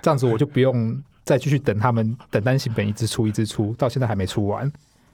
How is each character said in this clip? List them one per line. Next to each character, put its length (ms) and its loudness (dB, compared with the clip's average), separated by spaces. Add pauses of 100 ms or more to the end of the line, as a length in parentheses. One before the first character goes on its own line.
这 80 4
样 80 4
子 80 2
我 100 2
就 80 4
不 160 0
用 420 2 (220)
再 140 2
继 100 -4
续 100 2
等 200 -2
他 120 2
们， 240 0 (160)
等 120 0
单 160 2
行 160 -4
本 120 0
一 60 -2
直 140 -4
出 200 -2
一 60 0
直 140 -2
出， 320 -2
到 100 0
现 100 -4
在 80 0
还 80 -2
没 120 -2
出 200 -2
完。 240 -2 (440)